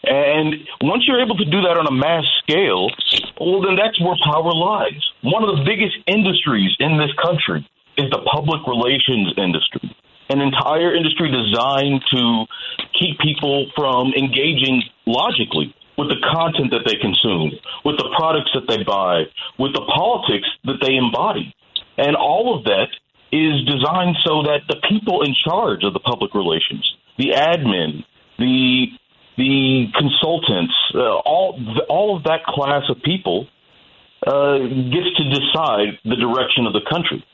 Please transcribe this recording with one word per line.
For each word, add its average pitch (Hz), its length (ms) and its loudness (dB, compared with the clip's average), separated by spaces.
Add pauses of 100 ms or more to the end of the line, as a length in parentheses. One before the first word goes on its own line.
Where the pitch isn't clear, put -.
And 147 520 2 (260)
once 196 260 2
you're 254 160 2
able 220 140 0
to 202 80 0
do 180 160 2
that 175 160 4
on 156 100 2
a 139 40 0
mass 147 340 2 (180)
scale, 123 460 2 (500)
well, 185 220 0
then 190 140 0
that's 220 260 2
where 170 220 2
power 160 280 2
lies. 170 500 0 (200)
One 196 220 0
of 196 120 0
the 139 80 0
biggest 190 320 0 (120)
industries 175 720 2
in 151 180 2
this 151 140 0 (120)
country 120 440 -2 (300)
is 139 120 -2
the 127 120 -2 (100)
public 151 360 -2
relations 120 680 0
industry, - 580 -2 (340)
an 139 120 2
entire 147 540 0
industry 160 340 0
designed 131 800 0
to 117 360 2 (520)
keep 160 220 -2
people 143 560 0
from 131 420 2
engaging 135 680 0 (220)
logically 117 680 -2 (240)
with 147 120 -2
the - 120 -2 (120)
content 160 380 0
that 117 140 -2
they 107 120 0
consume, 90 540 0 (340)
with 147 120 0
the - 200 -4
products 160 360 0
that 127 140 -4
they 104 160 0
buy, 92 400 0 (360)
with 135 140 0
the 135 200 -4
politics 180 540 0 (180)
that 135 160 -4
they 135 140 2
embody. 123 580 -2 (420)
And 143 200 2
all 160 420 2
of 113 80 -8
that 98 240 2 (420)
is 151 340 2
designed 160 600 0
so 156 240 2
that 147 180 0
the - 220 -4
people 214 320 0
in 143 160 0
charge 156 460 0
of 98 100 0
the 90 60 -4
public 117 340 -2
relations, 82 480 -2 (380)
the 135 180 2
admin, 107 680 0 (360)
the, 127 480 2 (500)
the 131 560 2
consultants, 127 800 0 (220)
uh, 110 260 2
all, 175 320 2
the, 120 360 -4
all 196 280 2
of 147 60 -10
that 160 220 0
class 143 440 0
of 131 140 -2
people, 160 420 -2 (800)
uh, 143 320 4 (320)
gets 180 280 0
to 143 120 0
decide 135 760 0
the 117 120 0
direction 123 480 0
of 101 80 -2
the 104 160 0
country. 165 340 -4 (100)